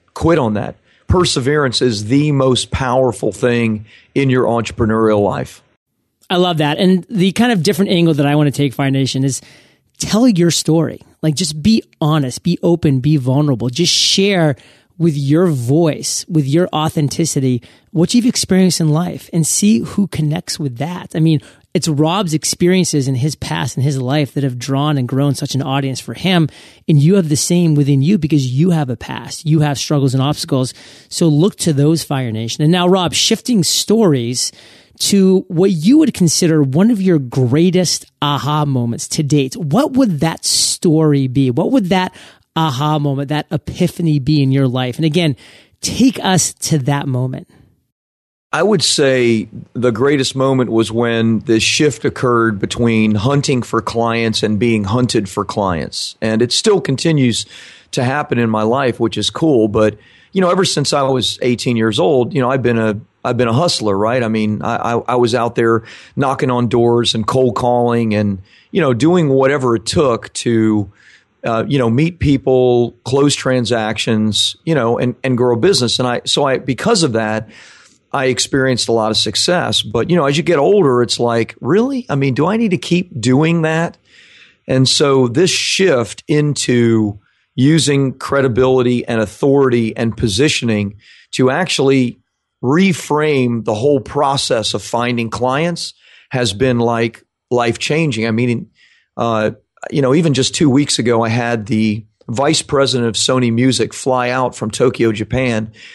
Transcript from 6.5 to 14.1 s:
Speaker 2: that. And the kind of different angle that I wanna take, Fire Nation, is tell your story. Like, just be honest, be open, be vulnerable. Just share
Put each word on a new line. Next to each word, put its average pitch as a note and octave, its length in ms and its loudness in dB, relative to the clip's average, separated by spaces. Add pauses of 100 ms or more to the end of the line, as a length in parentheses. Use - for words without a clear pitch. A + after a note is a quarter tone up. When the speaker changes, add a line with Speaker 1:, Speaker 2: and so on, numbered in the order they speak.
Speaker 2:
that. D3+ 200 0
And F#3 320 2
the F#3+ 220 0
kind A#3+ 220 2
of F3 100 0
different F#3+ 260 0
angle E3+ 260 2
that C#3 100 2
I C#3+ 100 2
wanna D3 160 2
take, C#3+ 220 -2
Fire C3+ 180 -2
Nation, C3+ 320 0
is C3+ 160 -2 (580)
tell A3+ 300 0
your E3+ 240 4
story. D#3 480 -2 (220)
Like, D#3 140 0
just D3+ 280 -6
be A3 200 2 (180)
honest, D3 420 0
be E3+ 180 0
open, E3 380 2
be D3 160 2
vulnerable. C3 540 0
Just E3 240 -2
share F#3 640 0 (400)